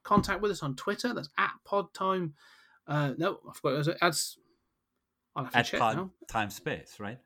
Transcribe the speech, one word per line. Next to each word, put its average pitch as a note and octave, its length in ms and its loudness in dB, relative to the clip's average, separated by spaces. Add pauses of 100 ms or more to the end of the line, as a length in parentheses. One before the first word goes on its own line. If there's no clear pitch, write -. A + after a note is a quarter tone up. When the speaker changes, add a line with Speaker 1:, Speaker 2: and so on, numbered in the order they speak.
Speaker 1:
contact G3+ 360 4
with G#3 120 2
us E3 100 -8
on C#3 140 -2
Twitter. G#3 360 -2
That's C#3+ 240 -6
at - 160 2 (140)
podtime. F#3+ 640 0 (540)
Uh, D3 320 0
no, E3+ 300 -2
I - 60 -14
forgot. C3+ 200 0
It C#3+ 40 0
was D3 100 0
at, E3+ 360 2 (1120)
I'll C#3 100 -4
have B2+ 80 -10
to B2 60 4
Speaker 2:
At A#2+ 80 6
Speaker 1:
check - 140 -2
Speaker 2:
Pod A#2 160 4
Speaker 1:
now. F#3 140 -4 (180)
Speaker 2:
Time G#2+ 220 -2
Space, - 500 -8
right? G#2+ 260 -8